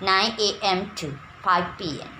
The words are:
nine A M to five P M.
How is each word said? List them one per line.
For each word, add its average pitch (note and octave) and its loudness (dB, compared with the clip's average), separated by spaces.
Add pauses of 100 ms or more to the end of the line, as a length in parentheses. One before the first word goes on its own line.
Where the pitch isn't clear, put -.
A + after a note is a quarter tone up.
nine F#3+ 4
A G#3 2
M G3 0
to D3 -6 (320)
five F3+ 2
P D#3 -6
M. - -12 (120)